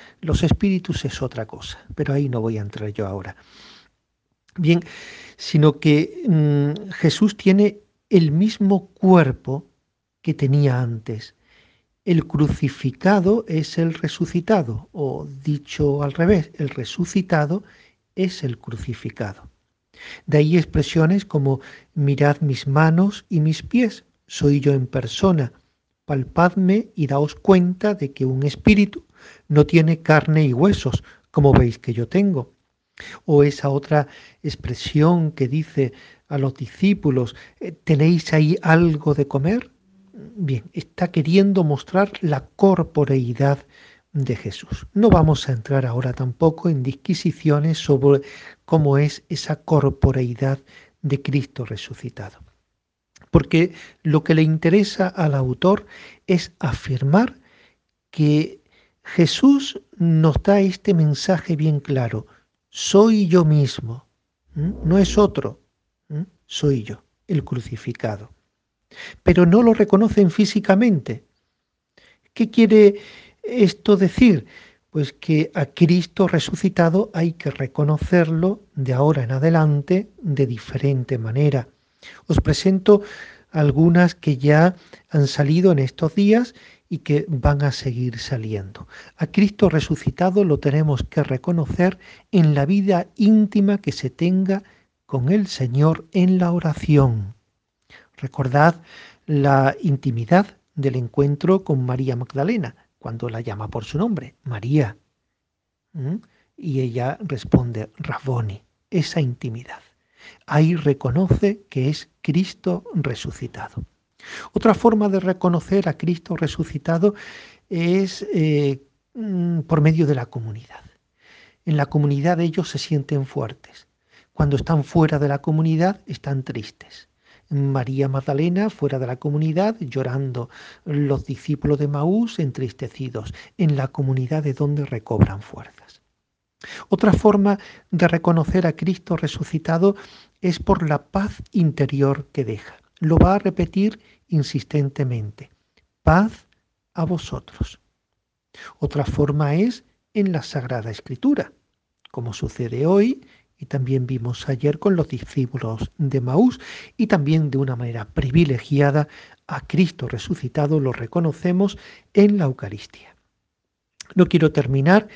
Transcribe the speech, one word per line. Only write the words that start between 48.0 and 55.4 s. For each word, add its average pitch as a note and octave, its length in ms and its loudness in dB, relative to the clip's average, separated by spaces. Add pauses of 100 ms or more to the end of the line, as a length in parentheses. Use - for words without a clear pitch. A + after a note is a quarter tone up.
cómo D3 320 2
es D3 320 -2
esa D#3 320 -6
corporeidad C3+ 960 0 (420)
de C#3 220 -4
Cristo C3 420 -4
resucitado. - 800 -14 (840)
Porque E3 420 2 (300)
lo D#3 200 0
que E3 120 0
le D#3 80 4
interesa F3 680 0
al D#3 260 -2
autor C#3 520 0 (400)